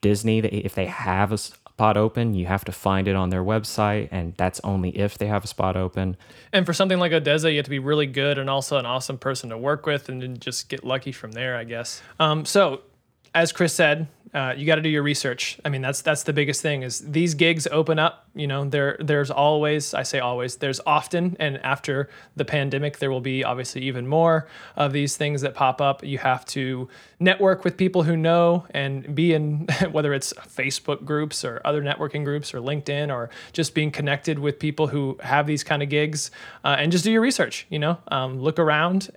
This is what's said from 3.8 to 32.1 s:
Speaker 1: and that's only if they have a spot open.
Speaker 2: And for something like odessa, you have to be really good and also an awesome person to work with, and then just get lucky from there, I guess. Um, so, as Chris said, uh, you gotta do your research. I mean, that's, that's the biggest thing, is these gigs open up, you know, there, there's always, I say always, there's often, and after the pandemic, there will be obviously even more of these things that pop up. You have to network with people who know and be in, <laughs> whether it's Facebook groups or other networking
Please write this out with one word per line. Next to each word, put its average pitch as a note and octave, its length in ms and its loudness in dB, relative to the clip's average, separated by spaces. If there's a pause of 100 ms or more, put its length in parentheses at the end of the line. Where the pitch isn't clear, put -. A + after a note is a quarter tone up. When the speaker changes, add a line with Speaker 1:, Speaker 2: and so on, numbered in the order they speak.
Speaker 1:
and E2+ 280 -6
that's F2+ 260 -2
only F#2+ 340 -2
if G2+ 220 -2
they G#2 80 -2
have G#2 160 0
a G#2 40 -10
spot F#2 300 -2
open. F#2 400 -4 (340)
Speaker 2:
And F#3 140 2
for E3+ 80 -2
something F#3 240 2
like F3 140 2
odessa, D#3 400 2
you D3+ 60 0
have C#3+ 80 -2
to C3+ 40 -12
be C#3 80 -4
really D3 300 0
good C#3 320 0
and C3+ 100 -4
also C#3 280 0
an B2 100 -2
awesome B2+ 320 -4
person B2 320 -6
to A2+ 60 -8
work D3 280 -2
with, D3 240 -2
and B2+ 140 -8
then B2+ 160 -8
just - 300 -8
get C3+ 140 -8
lucky C3 280 -4
from A2+ 220 -14
there, B2+ 220 -6
I A#2 100 -8
guess. A#2 360 -10 (180)
Um, D#3 260 2
so, F3 360 4 (540)
as E3 160 4
Chris F3 220 2
said, D#3 340 4 (260)
uh, C3 220 -2
you C#3+ 100 -6
gotta D#3 160 4
do D#3 80 2
your D3+ 120 2
research. C#3 640 -2
I D3 40 0
mean, C3+ 120 -2
that's, C3+ 200 -2
that's D#3 220 2
the D3+ 100 0
biggest C#3+ 280 0
thing, C#3+ 220 0
is B2 160 -6
these D#3+ 340 0
gigs E3 380 4
open D#3 260 2
up, D#3+ 380 0
you D3 100 -4
know, C#3 200 -2
there, C#3+ 340 0
there's C#3+ 320 0
always, D3+ 640 2
I C3+ 80 0
say C3+ 160 -2
always, B2 380 -4
there's C3+ 280 -2
often, E3+ 540 2
and C#3+ 240 0
after C#3 460 -2 (260)
the C#3 100 -2
pandemic, C#3 540 -2
there C#3 100 0
will B2+ 120 -2
be C3 220 -2
obviously B2+ 400 -4
even B2+ 240 -4
more D#3+ 400 4 (280)
of C#3+ 180 0
these C#3+ 240 0
things D3 240 -2
that C3+ 140 -4
pop C3 260 2
up. C#3 220 2
You C#3 160 -6
have B2+ 280 0
to C3 420 -4 (300)
network F#3 440 4
with F3 120 0
people F#3 280 2
who E3 120 2
know E3+ 560 4
and C#3 440 -4
be E3 180 4
in, D3+ 340 0 (120)
<laughs> F3 120 2
whether D3 220 2
it's C3+ 200 -4
Facebook - 720 -6
groups D3+ 380 -2
or A#2+ 220 -6
other D3 160 0
networking D3 420 -4